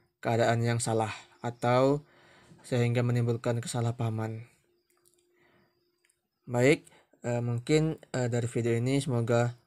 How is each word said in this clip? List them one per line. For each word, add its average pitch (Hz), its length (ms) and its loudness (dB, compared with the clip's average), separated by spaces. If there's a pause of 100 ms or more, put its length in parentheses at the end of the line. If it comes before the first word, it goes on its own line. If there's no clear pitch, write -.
(180)
keadaan 117 400 2
yang 117 240 0
salah 110 320 -2 (240)
atau 127 640 0 (640)
sehingga 120 400 0
menimbulkan 120 560 0
kesalahpahaman. 113 800 -4 (2000)
Baik, 127 340 4 (380)
eh, 120 160 -2
mungkin, 123 720 0
eh, 127 160 -2
dari 117 240 -2
video 117 240 0
ini 127 240 0
semoga 120 560 0 (120)